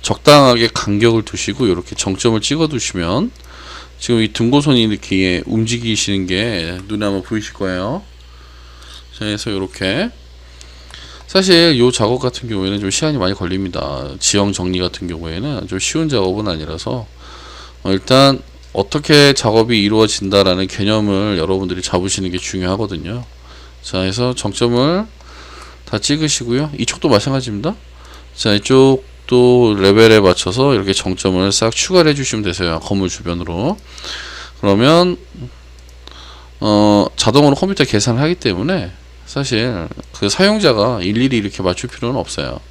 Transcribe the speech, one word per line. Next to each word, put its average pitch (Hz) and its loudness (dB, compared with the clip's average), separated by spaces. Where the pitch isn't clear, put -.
적당하게 127 4
간격을 110 0
두시고 - -4
요렇게 87 -2
정점을 107 0
찍어 156 -2
두시면 117 -4
지금 117 0
이 107 -2
등고선이 131 2
이렇게 95 0
움직이시는 113 -2
게 92 -4
눈에 107 -4
한번 98 -2
보이실 104 -8
거예요. 98 -6
자, - -10
그래서 107 -6
요렇게 98 -4
사실 170 4
요 127 4
작업 117 0
같은 123 -6
경우에는 98 -4
좀 101 -2
시간이 151 -2
많이 95 0
걸립니다. 87 -6
지형 101 2
정리 92 -2
같은 90 -6
경우에는 90 -8
좀 92 -6
쉬운 160 -4
작업은 104 -2
아니라서 82 -6
어, 95 -2
일단 131 2
어떻게 143 4
작업이 113 2
이루어진다라는 101 2
개념을 101 0
여러분들이 90 -2
잡으시는 92 -2
게 90 -6
중요하거든요. 95 -6
자, - -6
해서 113 -2
정점을 123 -2
다 107 -4
찍으시고요. 143 -2
이쪽도 - -4
마찬가지입니다. 131 0
자, 107 2
이쪽도 123 4
레벨에 107 8
맞춰서 101 2
이렇게 98 0
정점을 92 0
싹 113 0
추가를 175 2
해주시면 127 -4
되세요. 87 -2
건물 98 -2
주변으로. 87 -4
그러면 156 4
어, 104 4
자동으로 139 4
컴퓨터 190 0
계산을 117 0
하기 160 0
때문에 107 -4
사실 117 -4
그 - -4
사용자가 131 2
일일이 117 0
이렇게 101 -6
맞출 92 -2
필요는 131 -6
없어요. 71 -6